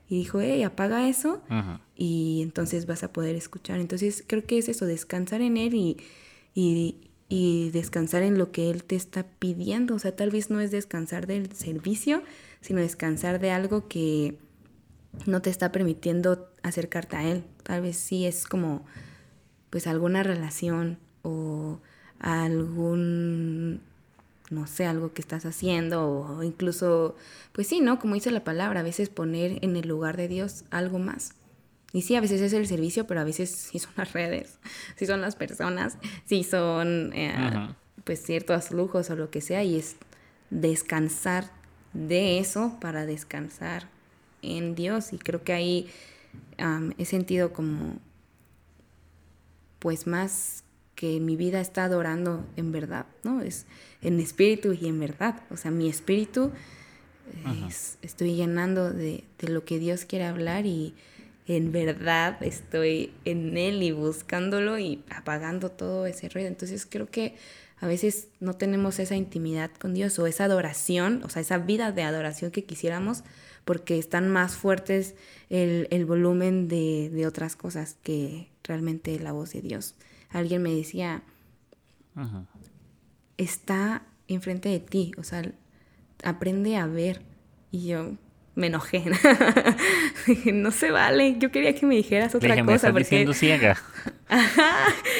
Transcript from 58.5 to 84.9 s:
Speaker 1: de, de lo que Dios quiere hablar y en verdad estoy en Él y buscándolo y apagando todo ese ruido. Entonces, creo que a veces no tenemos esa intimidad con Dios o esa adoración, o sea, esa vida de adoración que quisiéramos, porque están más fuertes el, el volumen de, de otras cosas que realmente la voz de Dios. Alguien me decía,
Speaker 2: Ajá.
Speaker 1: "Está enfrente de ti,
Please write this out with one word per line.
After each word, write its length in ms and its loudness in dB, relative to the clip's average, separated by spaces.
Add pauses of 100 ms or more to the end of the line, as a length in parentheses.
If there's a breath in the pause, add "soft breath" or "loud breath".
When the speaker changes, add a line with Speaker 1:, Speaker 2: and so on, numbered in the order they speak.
Speaker 1:
de, 320 -4 (160)
de 100 -6
lo 160 -2
que 140 -2
Dios 260 -2
quiere 200 -4
hablar 400 -2
y 280 -2 (540 loud breath)
en 260 0
verdad 680 0
estoy 720 -2 (140)
en 320 -2
Él 260 0
y 80 2
buscándolo 880 -2
y 300 -4
apagando 640 -4
todo 340 -4
ese 240 -6
ruido. 180 -4
Entonces, 420 -8
creo 200 -8
que 260 -4 (460 loud breath)
a 60 -2
veces 420 0 (100)
no 140 -4
tenemos 460 0
esa 180 -2
intimidad 540 -4
con 220 -6
Dios 260 0
o 80 2
esa 180 0
adoración, 800 2
o 40 -8
sea, 120 -4
esa 160 0
vida 340 0
de 120 -2
adoración 480 -4
que 120 -4
quisiéramos, 600 -4 (420 loud breath)
porque 320 0
están 320 0
más 260 2
fuertes 600 0 (340 loud breath)
el, 420 2
el 140 2
volumen 640 4
de, 400 0
de 180 0
otras 300 -4
cosas 460 -8
que 440 -4 (160)
realmente 560 -4
la 140 -6
voz 180 -8
de 100 -10
Dios. 340 -8 (340 soft breath)
Alguien 340 0
me 100 0
decía, 500 -4 (920 soft breath)
Speaker 2:
Ajá. 300 -8 (920)
Speaker 1:
"Está 640 -2 (240)
enfrente 420 -4
de 100 0
ti, 380 -2